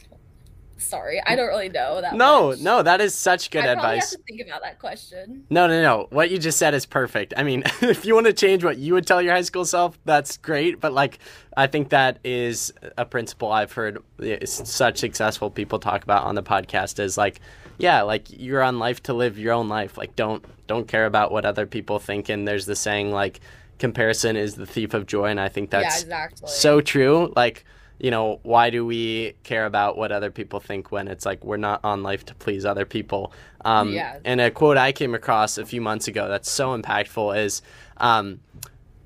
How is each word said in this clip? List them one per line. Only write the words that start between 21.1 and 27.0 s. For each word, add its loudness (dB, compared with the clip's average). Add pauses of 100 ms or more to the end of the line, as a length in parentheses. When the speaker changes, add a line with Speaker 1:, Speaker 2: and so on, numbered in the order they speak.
Speaker 2:
what -2
other -2
people -6
think. -6
And -4
there's -2
the -6
saying, -2
like, -2 (400)
"Comparison 0
is -4
the -14
thief -6
of -4
joy." -2
And -2
I -2
think -8
Speaker 1:
Yeah, 0
Speaker 2:
that's -2
Speaker 1:
exactly. -10
Speaker 2:
so 4
true. 4